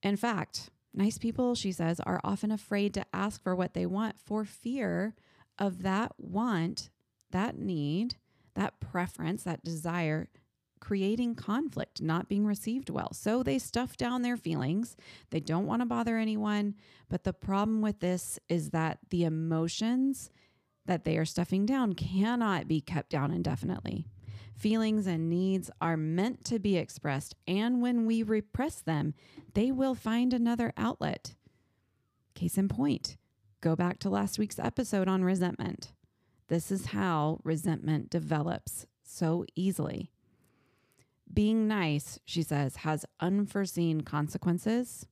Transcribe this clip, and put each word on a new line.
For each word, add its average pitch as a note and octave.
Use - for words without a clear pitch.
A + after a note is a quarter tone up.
In G3+
fact, G3+
nice G3+
people, A#3+
she G3
says, E3+
are -
often G3+
afraid G3+
to G3
ask G3+
for F#3
what F3+
they F3+
want G3+
for G#3+
fear G#3+
of F#3
that F#3+
want, F#3
that G3
need, F3
that -
preference, F3
that F3
desire, E3
creating A3
conflict, -
not E3
being G3+
received A3
well. -
So A#3
they C4+
stuff A#3+
down B3
their A#3+
feelings. E3
They D#3+
don't E3
want A#3+
to B3
bother A#3
anyone. G#3+
But -
the F#3
problem G#3
with G#3
this F3+
is D#3+
that D#3+
the E3+
emotions E3
that F3
they D#3+
are D#3+
stuffing F#3
down B3+
cannot G#3
be D#3+
kept E3
down C#3+
indefinitely. -
Feelings G#3+
and E3
needs F#3
are E3
meant E3+
to A#3
be F#3+
expressed, -
and A#3
when A#3+
we A3+
repress A3
them, D3+
they A3+
will C4
find A#3
another A#3
outlet. -
Case -
in F#3+
point, -
go D#3+
back F3+
to G3+
last G3
week's G#3
episode G#3+
on F#3+
resentment. F3+
This E3+
is F#3+
how E3
resentment D#3
develops D#3
so E3
easily. -
Being G#3+
nice, E3+
she E3
says, C#3+
has D#3
unforeseen F3+
consequences F3